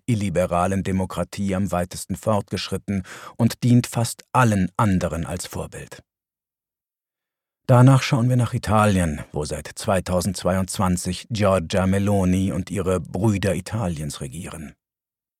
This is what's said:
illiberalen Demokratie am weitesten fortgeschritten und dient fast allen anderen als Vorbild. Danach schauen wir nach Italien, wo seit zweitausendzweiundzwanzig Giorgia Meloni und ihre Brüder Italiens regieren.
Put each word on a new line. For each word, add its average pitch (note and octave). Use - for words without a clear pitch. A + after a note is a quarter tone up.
illiberalen F#2
Demokratie F#2+
am F#2+
weitesten F2
fortgeschritten G2
und A#2
dient B2
fast -
allen G#2
anderen F2
als F2+
Vorbild. D2+
Danach B2+
schauen B2
wir B2+
nach A#2+
Italien, F#2+
wo D2
seit D2+
zweitausendzweiundzwanzig F#2
Giorgia F#2+
Meloni F#2+
und F2
ihre F#2
Brüder G2
Italiens E2+
regieren. D2+